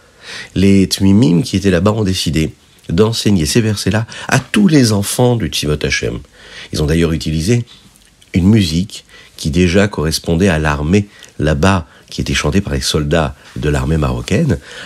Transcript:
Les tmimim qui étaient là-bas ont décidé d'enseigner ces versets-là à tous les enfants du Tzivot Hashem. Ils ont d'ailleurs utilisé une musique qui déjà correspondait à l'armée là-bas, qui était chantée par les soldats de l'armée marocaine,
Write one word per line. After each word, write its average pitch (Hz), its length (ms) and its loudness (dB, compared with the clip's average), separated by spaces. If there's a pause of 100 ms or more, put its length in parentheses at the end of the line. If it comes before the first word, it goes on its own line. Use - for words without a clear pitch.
(560)
Les 98 320 4
tmimim 101 560 2
qui - 140 -4
étaient 95 140 0
là-bas 90 200 2
ont 110 120 0
décidé 85 500 -2 (360)
d'enseigner 101 560 0
ces 120 160 0
versets-là 107 440 -2 (220)
à - 120 0
tous - 280 0
les 135 240 4
enfants 120 440 0
du 104 120 -4
Tzivot 73 360 -4
Hashem. 62 360 -4 (520)
Ils - 100 -2
ont 76 40 0
d'ailleurs 82 260 2
utilisé 80 540 -2 (680)
une 90 140 2
musique 98 580 2 (320)
qui 78 140 -6
déjà 90 360 2
correspondait 82 600 -2
à 80 120 0
l'armée 78 480 0 (320)
là-bas, 78 480 0 (220)
qui - 120 -8
était 69 120 -4
chantée 73 280 0
par 71 120 -4
les 67 80 -2
soldats 76 540 -2 (220)
de 65 100 -4
l'armée 73 300 0
marocaine, 73 600 -2 (260)